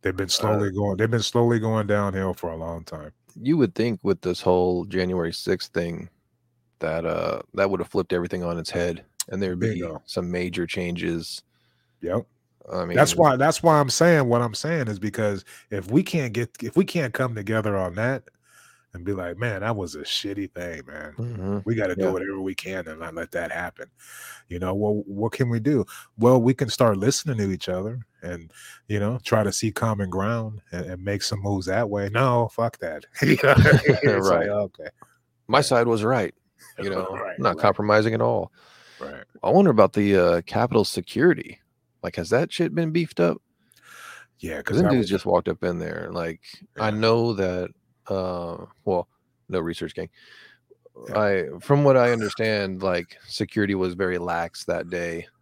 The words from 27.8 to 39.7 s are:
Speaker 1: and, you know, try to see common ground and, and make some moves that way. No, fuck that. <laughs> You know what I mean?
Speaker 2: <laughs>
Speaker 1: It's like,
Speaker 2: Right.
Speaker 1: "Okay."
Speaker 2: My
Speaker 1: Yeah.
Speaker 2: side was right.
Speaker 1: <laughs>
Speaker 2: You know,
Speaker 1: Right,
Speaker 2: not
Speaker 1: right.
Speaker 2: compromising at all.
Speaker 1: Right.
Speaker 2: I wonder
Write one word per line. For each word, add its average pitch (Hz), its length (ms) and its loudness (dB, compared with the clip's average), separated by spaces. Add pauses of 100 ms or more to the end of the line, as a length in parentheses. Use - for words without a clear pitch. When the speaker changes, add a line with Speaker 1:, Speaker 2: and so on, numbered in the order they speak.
Speaker 1:
and, 85 280 -12 (380)
you 104 100 -2
know, 107 260 -2
try 110 180 4
to 101 100 0
see 110 200 -2
common 104 380 -2
ground 110 520 -4 (100)
and, 87 140 -8
and 92 180 -10
make 101 180 -2
some 104 180 -4
moves 98 260 -2
that 101 240 0
way. 101 180 -2
No, 120 400 2
fuck - 300 -2
that. 78 260 -8 (100)
<laughs> - 80 -2
You - 200 6
know 135 120 8
what 110 120 10
I 151 60 10
mean? 143 260 6
Speaker 2:
<laughs> - 40 -2
Speaker 1:
It's 98 280 4
like, 85 100 4
Speaker 2:
Right. 101 80 0
Speaker 1:
"Okay." 101 400 -4 (600)
Speaker 2:
My 123 100 4
Speaker 1:
Yeah. 147 40 6
Speaker 2:
side 120 240 4
was 113 180 2
right. 113 300 0 (240)
Speaker 1:
<laughs> - 220 -20
Speaker 2:
You 98 100 -4
know, 92 200 -4
Speaker 1:
Right, 95 280 -8
Speaker 2:
not 98 180 0
Speaker 1:
right. - 60 -6
Speaker 2:
compromising 107 520 4
at 113 80 0
all. 117 300 0 (480)
Speaker 1:
Right. - 240 -14 (180)
Speaker 2:
I 185 80 0
wonder 190 200 8